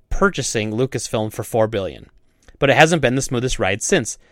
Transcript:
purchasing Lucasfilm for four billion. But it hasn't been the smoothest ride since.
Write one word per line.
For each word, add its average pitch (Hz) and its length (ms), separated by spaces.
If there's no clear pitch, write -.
purchasing 120 640
Lucasfilm 113 600
for 110 120
four 110 240
billion. 92 420
But 139 100
it 117 60
hasn't 160 260
been 127 140
the 135 60
smoothest 123 380
ride 101 220
since. - 360